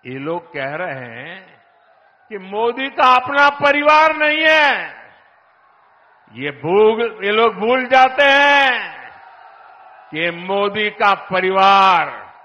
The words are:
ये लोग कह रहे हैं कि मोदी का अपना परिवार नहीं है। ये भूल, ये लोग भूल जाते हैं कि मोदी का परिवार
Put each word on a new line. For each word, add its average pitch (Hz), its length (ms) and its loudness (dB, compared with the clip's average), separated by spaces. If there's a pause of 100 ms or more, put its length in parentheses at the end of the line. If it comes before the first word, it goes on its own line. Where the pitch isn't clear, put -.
ये 127 120 -12
लोग 165 360 -10
कह 143 220 -8
रहे 131 420 -12
हैं 170 440 -20 (680)
कि 208 100 -12
मोदी 233 500 -4
का 262 280 2
अपना 277 320 0
परिवार 294 680 2
नहीं 302 300 -2
है। 269 580 0 (1300)
ये 135 180 -8
भूल, 214 720 0
ये 202 60 -2
लोग 220 240 0
भूल 240 320 -2
जाते 262 380 4
हैं 277 880 0 (1000)
कि 165 200 -4
मोदी 202 600 -4
का 208 240 2
परिवार 185 1200 2 (100)